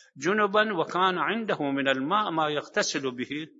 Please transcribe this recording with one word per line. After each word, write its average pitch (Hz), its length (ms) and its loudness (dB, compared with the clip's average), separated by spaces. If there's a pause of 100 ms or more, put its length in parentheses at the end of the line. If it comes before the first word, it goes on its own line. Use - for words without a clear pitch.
(180)
جنباً 208 600 2
وكان 180 400 2
عنده 185 460 -2
من 139 240 0
الماء 165 440 0
ما 160 180 2
يغتسل 143 600 -2
به 139 360 -8 (120)